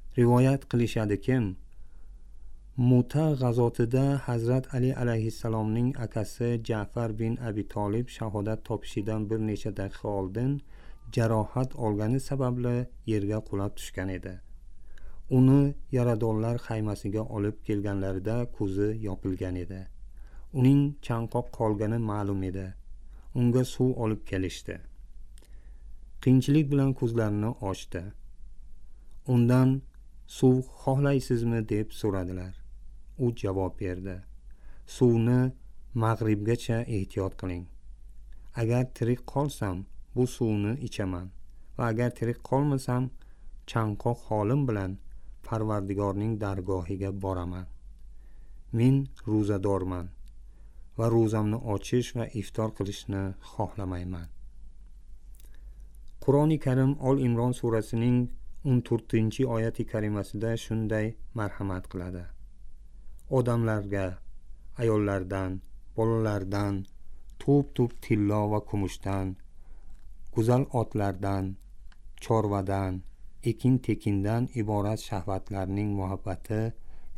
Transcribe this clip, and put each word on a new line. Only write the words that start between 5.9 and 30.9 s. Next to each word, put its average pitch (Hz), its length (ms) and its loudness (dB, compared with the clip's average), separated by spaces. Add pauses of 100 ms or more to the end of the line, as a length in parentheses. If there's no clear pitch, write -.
akasi 117 500 -2 (140)
Ja'far 113 460 -2 (100)
bin 113 180 0
Abi 110 300 -4
Tolib 104 400 0
shahodat 107 560 -2
topishidan 110 680 -2
bir 110 100 2
necha 107 380 0
daqiqa 98 300 -4
oldin 101 440 0 (600)
jarohat 113 640 2
olgani 110 440 2
sababli 123 680 0 (180)
yerga 107 420 2
qulab 101 280 0
tushgan - 340 -4
edi. 92 240 -4 (960)
Uni 135 460 8 (160)
yaradorlar 117 680 2
xaymasiga 107 680 -2 (120)
olib 104 280 0
kelganlarida 101 840 0
ko'zi 101 420 0 (140)
yopilgan 92 540 -2
edi. 92 260 -6 (720)
Uning 139 280 8 (200)
chanqoq 117 500 -2
qolgani 107 480 2 (120)
ma'lum 101 320 0
edi. 95 240 -2 (680)
Unga 123 300 6
suv 127 260 2 (120)
olib 110 220 0
kelishdi. 90 520 -2 (1400)
Qiyinchilik 139 500 6
bilan 135 220 6
ko'zlarini 113 640 2
ochdi. 92 440 -4 (1200)
Undan, 127 420 6 (580)
"Suv 131 300 6 (240)
xohlaysizmi?" 131 760 2 (100)